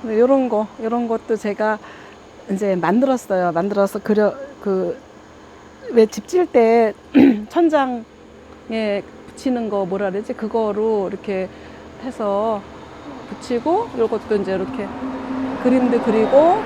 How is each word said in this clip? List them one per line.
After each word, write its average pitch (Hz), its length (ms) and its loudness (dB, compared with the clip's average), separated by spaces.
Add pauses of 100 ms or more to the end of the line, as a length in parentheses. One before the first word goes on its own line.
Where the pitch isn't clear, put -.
요런 247 440 2
거, 214 180 0 (160)
요런 233 260 -2
것도 226 280 -2
제가 214 420 -2 (720)
이제 196 260 0
만들었어요. 190 760 2
만들어서 196 480 0
그려-, 208 340 2 (260)
그, 185 380 -2 (920)
왜 233 160 6
집 214 200 -12
질 359 200 2
때 226 460 4 (200)
<clears throat> 247 360 4
천장에 277 540 2 (1300)
붙이는 240 400 -4
거 202 180 0
뭐라 196 240 -2
그러지? 208 240 -6
그거로 214 760 -2
이렇게 190 400 -6 (540)
해서 214 580 -2 (680)
붙이고, 302 600 -2 (100)
요것도 220 380 -2
이제 190 180 -2
이렇게 190 320 -4 (760)
그림도 247 400 4
그리고 277 640 4